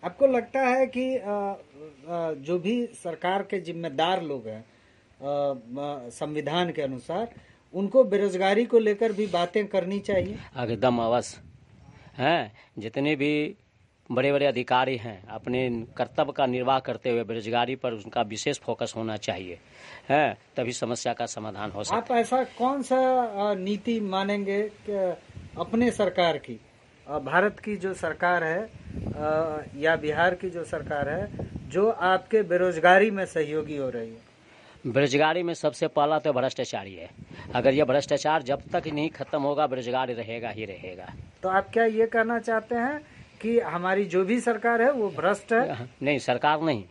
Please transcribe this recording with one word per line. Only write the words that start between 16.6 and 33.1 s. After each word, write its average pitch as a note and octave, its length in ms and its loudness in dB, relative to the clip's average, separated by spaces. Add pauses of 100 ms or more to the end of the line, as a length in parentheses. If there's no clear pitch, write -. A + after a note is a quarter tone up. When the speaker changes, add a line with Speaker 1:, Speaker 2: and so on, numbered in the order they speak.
Speaker 2:
करते B2+ 320 -4
हुए A#2 140 0
बेरोजगारी A#2 520 -2
पर B2+ 160 -4
उनका A2 300 -4
विशेष A2 360 -2
फोकस A#2 380 -6
होना A2 200 -4
चाहिए, F#2 420 -6 (500)
हैं, C#3 300 4 (180)
तभी B2 160 -2
समस्या A#2+ 400 -4
का A#2 140 -4
समाधान G#2 440 -8
हो G2+ 140 -6
सकता F#3+ 120 -2
Speaker 1:
आप A#3 160 -2
Speaker 2:
है। A#3+ 60 4
Speaker 1:
ऐसा B3 260 2
कौन C4 380 -2
सा, B3+ 420 2
अ, G#3 300 0
नीति G3+ 460 -2
मानेंगे G3+ 680 -2 (200)
कि F#3+ 240 0 (440)
अपने A3+ 320 2
सरकार F3 480 2
की, A#2 220 -12 (480)
अ, D3 100 -4
भारत F3 420 2
की G#3 160 -6
जो F#3 180 -4
सरकार F3 500 0
है, F3+ 260 -2 (460)
अ, D#3 480 -2 (120)
या D#3 200 2
बिहार D#3 380 2
की F3+ 160 -6
जो E3+ 140 -8
सरकार C#3+ 440 -4
है, F#3 400 -6 (200)
जो F#3+ 220 2
आपके F#3 520 2
बेरोजगारी F3+ 680 6